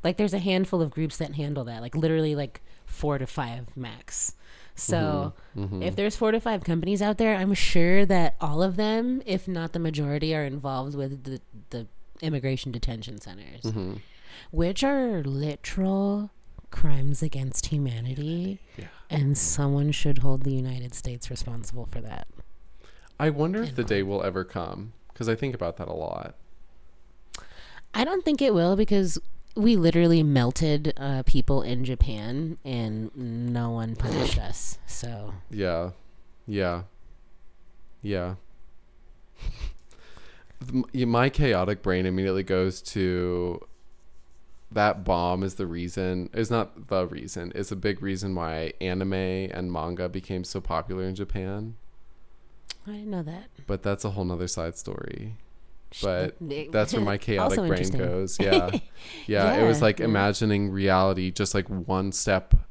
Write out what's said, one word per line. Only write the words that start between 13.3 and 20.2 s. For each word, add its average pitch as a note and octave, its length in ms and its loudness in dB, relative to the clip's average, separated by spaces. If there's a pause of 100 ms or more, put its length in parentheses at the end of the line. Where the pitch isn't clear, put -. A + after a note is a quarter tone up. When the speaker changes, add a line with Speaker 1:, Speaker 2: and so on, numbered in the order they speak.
Speaker 2:
Mm-hmm. G#2 360 -4 (520)
Speaker 1:
which E3+ 340 0
are B3+ 380 0
literal F#3+ 1080 -2 (400)
crimes C#3 500 8
against C3+ 460 -2
humanity. D3 920 -4 (180)
Speaker 2:
Yeah. - 80 -12 (240)
Speaker 1:
And C#3+ 280 2
someone C#3+ 540 2
should C#3 280 8
hold C3 240 10